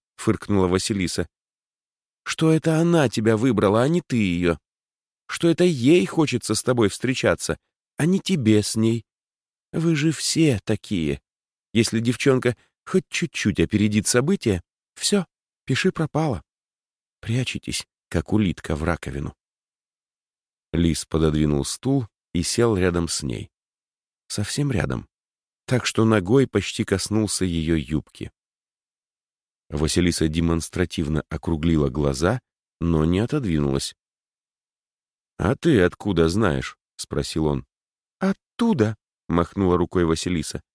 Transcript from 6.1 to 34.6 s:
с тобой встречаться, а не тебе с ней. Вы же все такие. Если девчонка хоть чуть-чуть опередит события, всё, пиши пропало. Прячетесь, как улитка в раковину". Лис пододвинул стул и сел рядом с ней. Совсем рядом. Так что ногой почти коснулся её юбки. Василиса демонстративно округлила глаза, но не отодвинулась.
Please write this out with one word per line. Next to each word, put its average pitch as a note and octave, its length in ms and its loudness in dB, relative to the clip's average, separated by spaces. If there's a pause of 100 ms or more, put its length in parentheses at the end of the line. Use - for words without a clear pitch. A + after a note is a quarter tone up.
с - 80 -4
тобой A#2+ 260 2
встречаться, - 720 -2 (380)
а D3 100 0
не F#3 140 2
тебе A2 420 2
с - 140 -4
ней. A2+ 280 0 (720)
Вы E3 180 0
же D3+ 160 0
все D3 540 0
такие. E2 560 -4 (540)
Если A2+ 260 2
девчонка B2 560 0 (300)
хоть - 240 -2
чуть-чуть - 500 -4
опередит G#2 460 2
события, B2 560 0 (320)
всё, - 320 -2 (400)
пиши D#3 260 0
пропало. D3 500 -4 (800)
Прячетесь, - 640 -6 (220)
как - 240 -2
улитка G2 420 0
в D2 100 -6
раковину". C#2+ 500 -6 (1400)
Лис E2 320 0
пододвинул D2+ 600 0
стул C3+ 400 -4 (260)
и F2 100 -2
сел A#2 340 0
рядом F2 300 0
с - 160 -6
ней. A#1+ 280 -8 (800)
Совсем C3+ 440 -4
рядом. C2 360 -2 (580)
Так B2 180 0
что A2+ 220 2
ногой A2 400 4
почти - 380 -2
коснулся G2+ 600 -2
её E2 320 0
юбки. C#2 560 -6 (1400)
Василиса D#2+ 600 0
демонстративно E2 1000 -2
округлила D#2+ 640 0
глаза, D2 500 0 (400)
но E2 240 2
не F2 140 2
отодвинулась. D#2+ 760 -2 (1400)